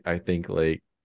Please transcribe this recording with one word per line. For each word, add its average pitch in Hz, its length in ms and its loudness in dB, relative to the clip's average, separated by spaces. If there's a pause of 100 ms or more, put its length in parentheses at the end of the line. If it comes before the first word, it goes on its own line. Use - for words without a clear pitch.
I 87 140 0
think, 87 300 -2
like, 82 360 0 (200)